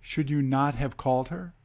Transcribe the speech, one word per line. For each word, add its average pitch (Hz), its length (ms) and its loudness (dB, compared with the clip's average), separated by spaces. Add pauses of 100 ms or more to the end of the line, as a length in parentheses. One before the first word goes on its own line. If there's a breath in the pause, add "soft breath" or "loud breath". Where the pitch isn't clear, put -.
Should 151 300 -2
you 147 120 2
not 135 340 2
have 135 200 -2
called 131 320 0
her? 175 260 -8 (100)